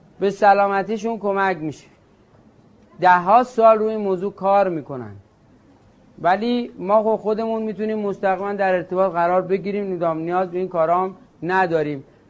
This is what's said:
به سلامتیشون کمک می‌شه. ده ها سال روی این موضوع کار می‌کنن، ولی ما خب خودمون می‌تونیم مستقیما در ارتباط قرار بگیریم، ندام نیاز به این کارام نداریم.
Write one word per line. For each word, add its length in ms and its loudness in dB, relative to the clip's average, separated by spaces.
به 100 0
سلامتیشون 920 2
کمک 380 -2
می‌شه. 300 -10
ده 160 6
ها 260 4
سال 340 6
روی 160 0
این 80 -4
موضوع 320 -4
کار 360 2
می‌کنن، 460 -8
ولی 560 0
ما 260 2
خب 120 0
خودمون 480 -4
می‌تونیم 360 -4
مستقیما 540 -2
در 220 0
ارتباط 360 -2
قرار 300 2
بگیریم، 520 -4
ندام 240 -2
نیاز 340 -4
به 60 -6
این 100 -4
کارام 480 0
نداریم. 600 0